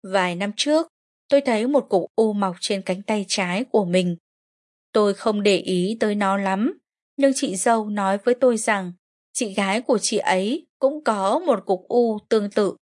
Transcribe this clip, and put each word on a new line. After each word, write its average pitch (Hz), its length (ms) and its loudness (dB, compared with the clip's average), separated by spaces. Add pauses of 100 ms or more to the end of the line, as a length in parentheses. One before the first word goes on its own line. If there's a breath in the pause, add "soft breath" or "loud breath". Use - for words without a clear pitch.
Vài 185 320 -2
năm 202 200 -4
trước, 311 320 0 (420)
tôi 277 120 4
thấy 240 260 0
một 285 220 2
cục 180 160 2 (100)
u 220 180 2
mọc 196 260 -2
trên 196 220 -4
cánh 196 200 -6
tay 208 260 -4
trái 185 360 -4
của 208 220 0
mình. 175 320 0 (760)
Tôi 208 220 2
không 208 300 -2
để 196 140 4
ý 185 420 -2
tới 208 160 0
nó 196 220 0
lắm, 202 400 -2 (400)
nhưng 277 180 4
chị 214 200 -4
dâu 220 340 0
nói 202 280 0
với 247 180 0
tôi 247 220 2
rằng 196 360 -2 (400)
chị 208 200 -6
gái 202 280 0
của 247 160 0
chị 202 200 -2
ấy 196 500 -2 (120)
cũng 294 240 0
có 214 360 0
một 285 260 0
cục 185 220 -2
u 233 300 0 (120)
tương 208 220 2
tự 202 320 0